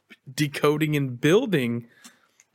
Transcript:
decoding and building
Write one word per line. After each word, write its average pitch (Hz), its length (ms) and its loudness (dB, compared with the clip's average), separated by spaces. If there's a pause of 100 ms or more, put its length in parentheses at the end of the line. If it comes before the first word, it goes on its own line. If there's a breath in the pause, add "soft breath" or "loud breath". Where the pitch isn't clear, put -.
(320)
decoding 151 640 0
and 127 240 -4
building 151 680 0 (680 loud breath)